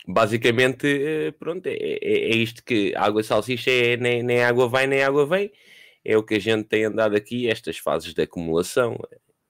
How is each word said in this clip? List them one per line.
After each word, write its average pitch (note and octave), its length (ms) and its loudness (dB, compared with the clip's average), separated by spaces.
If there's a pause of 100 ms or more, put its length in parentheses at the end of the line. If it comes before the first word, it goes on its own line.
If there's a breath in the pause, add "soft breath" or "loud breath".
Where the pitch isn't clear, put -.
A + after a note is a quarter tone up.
basicamente, A#2 800 2
eh, D3+ 440 -2
pronto, E3+ 360 -10
é, - 60 -4
é, - 580 -2
é A2+ 40 2
isto A#2 280 -2
que G#2 320 0
água G#2 260 0
de A2 60 -10
salsicha A#2+ 440 0
é, A#2+ 260 2
nem, A#2+ 260 0
nem A#2+ 200 2
água A#2+ 240 4
vai, C3 200 0
nem C#3 160 2
água C#3 220 2
vem. G3 260 -2 (520 loud breath)
É A2 140 2
o A2 60 2
que A2 120 -2
a G#2 40 0
gente G#2+ 280 0
tem A2 180 0
andado G#2+ 300 0
aqui, A#2+ 340 -2
estas F#2+ 280 -6
fases D#2+ 360 -4
de - 80 -2
acumulação, F2 760 -2 (520)